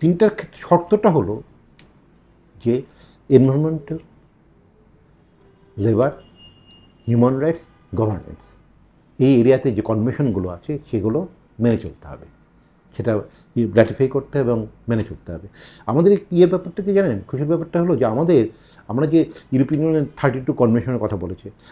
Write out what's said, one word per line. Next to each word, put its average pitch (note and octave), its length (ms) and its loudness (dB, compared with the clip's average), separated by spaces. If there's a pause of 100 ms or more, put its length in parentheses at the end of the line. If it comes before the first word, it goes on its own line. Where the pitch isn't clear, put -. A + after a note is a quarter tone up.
তিনটার F3 360 4
ক্ষেত্রে - 300 -14
শর্তটা G3+ 500 2
হলো G2+ 160 -2 (1300)
যে A#2 100 2 (640)
এনভায়রনমেন্টাল, D3+ 640 2 (1900)
লেবার, A#2 260 2 (960)
হিউম্যান A#2+ 360 2
রাইটস, E3 200 -2 (360)
গভর্নেন্স, G#2 420 -6 (840)
এই C#3 160 6
এরিয়াতে C3 260 2 (100)
যে A2 120 0
কনভেনশনগুলো A2 580 -2 (100)
আছে - 140 -10 (180)
সেগুলো A2 300 -2 (440)
মেনে A#2 220 2
চলতে - 260 -18
হবে, - 140 -20 (720)
সেটা A2+ 160 -4 (680)
রাটিফাই A2+ 360 2
করতে C3+ 240 -6
হবে A#2+ 120 0
এবং A2+ 80 0 (300)
মেনে A2+ 200 0
চলতে D#2+ 260 -16
হবে। F#2 120 -16 (440)
আমাদের F3 240 4
এই - 40 0 (160)
ইয়ের F3 180 6
ব্যাপারটা F#3 320 -6
কি G3+ 120 -2
জানেন, D3+ 200 0 (100)
খুশির C#3+ 240 -4
ব্যাপারটা E3 320 -4
হলো F3 180 0
যে B2 120 2
আমাদের, D#3 280 2 (500)
আমরা C3+ 220 0
যে E3 60 4 (340)
ইউরোপিয়ান C#3 300 0
ইউনিয়নের D#3 260 0 (100)
থার্টি C3 260 -2
টু D#3 60 0 (100)
কনভেনশনের A#2 440 0
কথা G#2 200 -4
বলেছি, F#2 220 -12 (240)